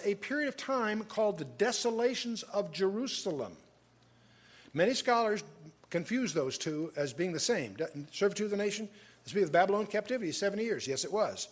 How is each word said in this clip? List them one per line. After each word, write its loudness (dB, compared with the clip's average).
a 2
period -2
of -8
time 0
called 2
the -4
desolations 0
of -2
Jerusalem. -2
Many 4
scholars 2
confuse -2
those 0
two -4
as -2
being -2
the -2
same. 0
De-, -4
servitude 2
of -4
the -2
nation, -2
the -14
speak 4
of 2
Babylon 6
captivity, -2
seventy 0
years. -2
Yes, -2
it -6
was. 0